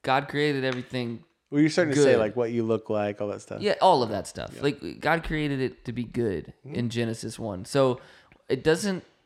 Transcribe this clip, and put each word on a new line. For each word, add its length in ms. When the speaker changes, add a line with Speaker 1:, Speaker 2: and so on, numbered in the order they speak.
Speaker 1:
God 240
created 360
everything 600
Speaker 2:
Well, 120
you're 80
starting 240
to 80
say, 120
Speaker 1:
good. 60
Speaker 2:
like, 160
what 160
you 120
look 260
like, 320
all 80
that 120
stuff. 200
Speaker 1:
Yeah, 200
all 220
of 60
that 180
stuff. 280
Speaker 2:
Yeah. 80
Speaker 1:
Like, 360
God 240
created 380
it 240
to 60
be 120
good 500
Speaker 2:
Mm-hmm. 100
Speaker 1:
in 140
Genesis 500
one. 260
So 340
it 140
doesn't 400